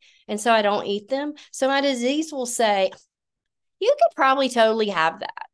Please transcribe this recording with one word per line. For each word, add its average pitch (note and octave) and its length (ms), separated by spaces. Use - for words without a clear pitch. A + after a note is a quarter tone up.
and G#3 120
so A#3 120
I A3 100
don't G3+ 240
eat G3+ 220
them. D4 260
So - 160
my C#4 140
disease C#4 520
will B3+ 140
say, G#3 460
"You A4+ 180
could E5 160
probably C4+ 340
totally A3 420
have E3 280
that." - 360